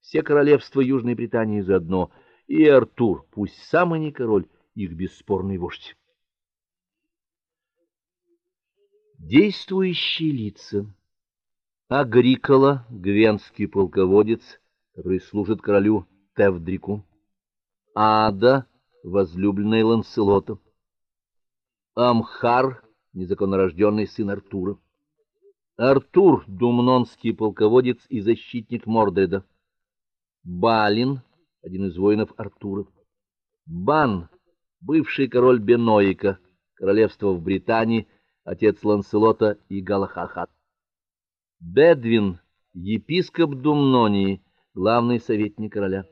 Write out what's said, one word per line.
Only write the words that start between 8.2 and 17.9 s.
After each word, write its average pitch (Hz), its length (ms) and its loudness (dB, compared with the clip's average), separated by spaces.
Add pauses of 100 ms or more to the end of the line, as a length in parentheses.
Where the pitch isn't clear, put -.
Действующие 180 1120 0
лица. 104 600 -8 (960)
Агрикола, 131 1040 2
гвенский 101 760 0
полководец, 98 760 2 (540)
который 90 240 -4
служит 104 420 -6
королю 101 460 2 (280)
Тевдрику. 95 680 -2 (880)